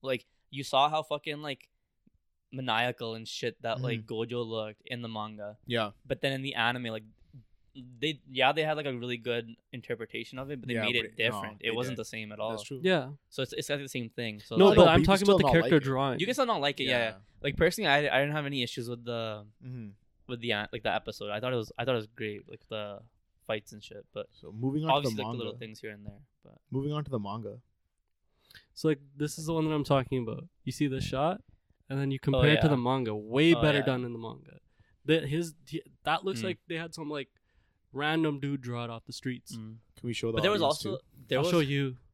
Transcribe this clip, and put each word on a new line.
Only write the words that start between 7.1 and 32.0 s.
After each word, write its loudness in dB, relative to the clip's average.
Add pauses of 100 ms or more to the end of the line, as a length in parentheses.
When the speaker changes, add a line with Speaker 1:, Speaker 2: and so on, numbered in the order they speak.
Speaker 1:
they, -2 (100)
yeah, 4
they 0
had, 0
like, -6
a -4
really -4
good -4 (220)
interpretation -10
of -10
it, -8
but -10
they -2
Speaker 2:
Yeah, 0
Speaker 1:
made 0
Speaker 2:
but 2
Speaker 1:
it -12
Speaker 2:
it, -
no, 2
Speaker 1:
different. -6
Speaker 2:
they -4
Speaker 1:
It -2
wasn't -2
Speaker 2:
didn't. -8
Speaker 1:
the -6
same -10
at -14
all. -2
Speaker 2:
That's -6
true. -10
Speaker 3:
Yeah. 2 (160)
Speaker 1:
So -6
it's, -4
it's, -6
like, -2
the -10
same -6
thing. -6
So -4
Speaker 3:
No, 10
Speaker 1:
it's 8
Speaker 3:
but 12
Speaker 1:
like, 10
Speaker 3:
I'm 8
Speaker 2:
you 6
can 6
Speaker 3:
talking 4
about 4
Speaker 2:
still 8
Speaker 3:
the 4
Speaker 2:
not 6
Speaker 3:
character 6
Speaker 2:
like 6
it. -6
Speaker 3:
drawing. 0
Speaker 1:
You 0
can -2
still 2
not 0
like 0
it, 0
yeah, 0
Speaker 2:
Yeah. 4
Speaker 1:
yeah. -10 (260)
Like, -4
personally, 2
I, 6 (180)
I 6
didn't 0
have -2
any -4
issues -6
with -8
the, -6 (180)
Speaker 2:
Mm-hmm. -12 (400)
Speaker 1:
with -8
the -2
an-, -2
like, -10
the 0
episode. -6
I -4
thought -2
it 0
was, -4
I -4
thought 0
it 2
was -4
great, -10
like, -20
the -8 (480)
fights -4
and -16
shit. -16
But -8
Speaker 2:
So -18
moving -2
on -2
to 6
the 6
Speaker 1:
obviously, 0
like, -6
the -6
little -8
Speaker 2:
manga. -14
Speaker 1:
things -16
here -12
and -18
there. -18 (220)
But -20 (100)
Speaker 2:
Moving -2
on -2
to -14
the -4
manga. -8 (1160)
Speaker 3:
So, 0
like, 0 (180)
this -6
is -6
the -2
one 2
that 0
I'm 0
talking 2
about. -8 (180)
You -6
see 0
the -2
shot, -2 (480)
and -2
then 0